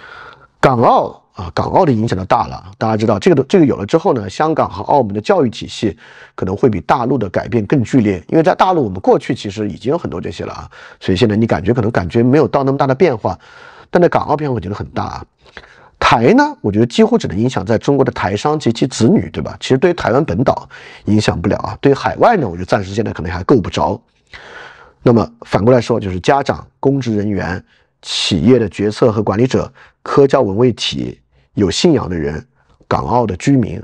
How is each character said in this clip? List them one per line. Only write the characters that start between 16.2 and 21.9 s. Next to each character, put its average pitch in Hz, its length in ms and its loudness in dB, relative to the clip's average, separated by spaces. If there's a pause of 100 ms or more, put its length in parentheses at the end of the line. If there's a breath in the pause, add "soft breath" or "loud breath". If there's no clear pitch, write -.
呢， 294 260 2
我 113 100 -2
觉 98 80 0
得 117 60 4
几 123 180 2
乎 226 140 4
只 156 120 -2
能 90 100 -6
影 117 100 0
响 98 160 -4
在 107 140 0
中 143 180 2
国 135 80 2
的 127 80 0
台 98 240 -2
商 151 220 -2
及 135 120 0
其 117 160 -2
子 120 220 2
女， 202 220 2
对 85 120 -8
吧？ - 180 -10
其 - 80 -12
实 131 100 2
对 175 120 2
于 175 40 -2
台 - 160 -2
湾 127 120 2
本 104 220 -2
岛 - 240 -2 (380 loud breath)
影 107 120 2
响 85 220 0
不 87 80 -2
了 90 100 2
啊。 - 220 -10
对 139 120 4